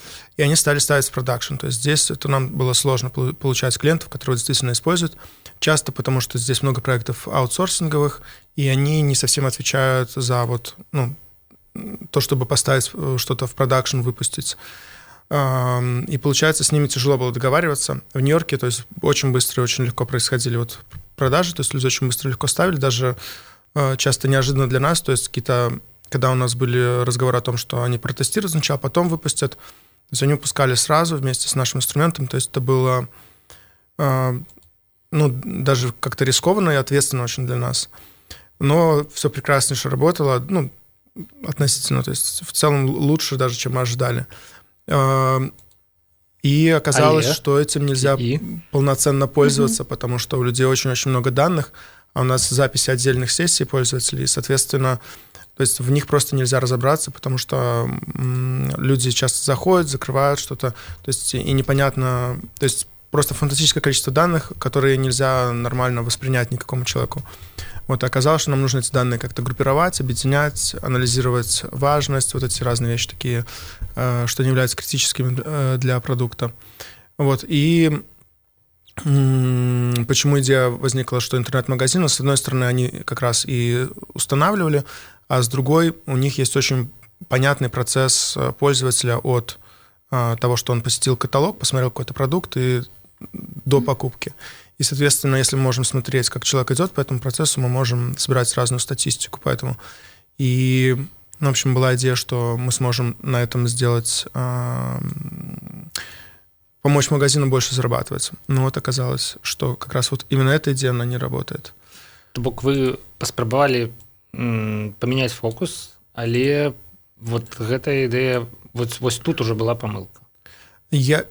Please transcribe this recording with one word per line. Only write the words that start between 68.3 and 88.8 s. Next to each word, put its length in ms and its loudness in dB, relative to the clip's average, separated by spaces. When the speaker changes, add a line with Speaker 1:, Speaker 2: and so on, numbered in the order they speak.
Speaker 1:
что 100 -2
нам 100 2
нужно 180 0
эти 120 -4
данные 260 0
как-то 240 -6
группировать, 580 0
объединять, 800 0
анализировать 920 0
важность, 640 0
вот 100 -2
эти 180 -4
разные 300 0
вещи 160 -2
такие, 360 -4
э, 320 0
что 160 -2
не 60 2
являются 260 2
критическими, 680 -2
э, 340 0
для 220 0
продукта. 520 -4
Вот, 300 2
и, 520 4
м, 1040 2
почему 320 4
идея 280 4
возникла, 520 -2
что 160 -2
интернет-магазин, 720 0
с 120 0
одной 160 2
стороны, 280 0
они 240 2
как 180 -6
раз 260 2
и 400 0
устанавливали, 720 2
а 140 2
с 60 0
другой, 460 2
у 100 0
них 220 0
есть 180 0
очень 340 0
понятный 400 2
процесс, 680 0
э, 220 -2
пользователя 600 2